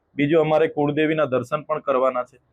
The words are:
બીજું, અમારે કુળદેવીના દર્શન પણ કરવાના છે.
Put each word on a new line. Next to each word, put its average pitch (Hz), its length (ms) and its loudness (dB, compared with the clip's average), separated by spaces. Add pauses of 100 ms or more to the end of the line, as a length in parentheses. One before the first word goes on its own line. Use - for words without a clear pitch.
(160)
બીજું, 147 260 2
અમારે 156 260 2
કુળદેવીના 151 580 0
દર્શન 127 360 -4
પણ 151 180 -6
કરવાના 127 440 -2
છે. 127 160 -20 (140)